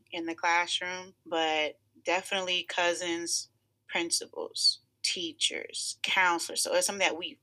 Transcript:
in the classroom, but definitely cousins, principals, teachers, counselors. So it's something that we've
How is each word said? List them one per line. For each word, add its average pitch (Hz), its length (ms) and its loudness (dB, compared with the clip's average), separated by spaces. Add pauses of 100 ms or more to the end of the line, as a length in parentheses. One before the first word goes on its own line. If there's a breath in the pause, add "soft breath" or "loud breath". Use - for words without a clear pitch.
(120)
in 170 140 -6
the 165 100 -4
classroom, 180 760 0 (120)
but 156 520 2 (260)
definitely 185 640 0
cousins, 170 840 0 (380)
principals, - 920 -2 (240)
teachers, - 1000 -4
counselors. 170 600 2
So - 120 0
it's 180 140 4
something 196 200 2
that 151 100 -2
we've 170 240 -10